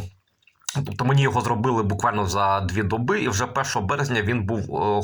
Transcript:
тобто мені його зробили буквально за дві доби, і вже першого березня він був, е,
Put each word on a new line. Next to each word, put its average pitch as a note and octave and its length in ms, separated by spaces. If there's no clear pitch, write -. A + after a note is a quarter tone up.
тобто G#2 180
мені C#3 180
його A#2+ 180
зробили A#2 420
буквально G#2 440
за G2 340
дві F#2+ 220
доби, A#2+ 380
і B2 80
вже A2+ 180
першого B2 400
березня C#3 360
він G#2+ 240
був, A2 140
е, - 60